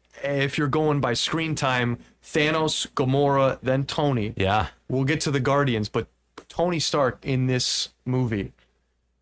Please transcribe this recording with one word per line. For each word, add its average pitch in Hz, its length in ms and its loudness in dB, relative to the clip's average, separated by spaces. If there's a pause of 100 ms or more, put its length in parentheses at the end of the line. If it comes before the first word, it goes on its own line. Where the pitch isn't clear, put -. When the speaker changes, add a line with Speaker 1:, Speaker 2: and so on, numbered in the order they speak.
(240)
Speaker 1:
If 139 320 -2
you're 151 120 0
going 151 320 2
by 123 140 0
screen 160 420 -2
time, 123 420 0 (260)
Thanos, 156 680 0
Gamora, 135 680 2
then 131 240 0
Tony. 127 520 -2
Speaker 2:
Yeah. 95 320 2 (200)
Speaker 1:
We'll 131 140 0
get 151 200 0
to 151 100 -2
the 139 80 0
Guardians, 127 480 0
but - 180 -4 (420)
Tony 170 300 -2
Stark 143 460 0
in 131 240 0
this - 400 -2 (160)
movie, 123 480 -2 (680)